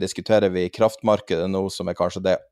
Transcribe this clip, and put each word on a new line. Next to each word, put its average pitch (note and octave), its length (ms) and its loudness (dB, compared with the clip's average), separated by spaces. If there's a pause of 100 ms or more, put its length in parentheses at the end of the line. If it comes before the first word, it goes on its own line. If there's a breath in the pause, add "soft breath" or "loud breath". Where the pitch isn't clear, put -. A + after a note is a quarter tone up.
diskuterer G2+ 500 2
vi F2+ 160 0
kraftmarkedet G#2 800 0
nå, F#2+ 140 -2 (100)
som F2+ 160 -8
er F2+ 80 -6
kanskje F2+ 300 -2
det F#2 80 2 (160)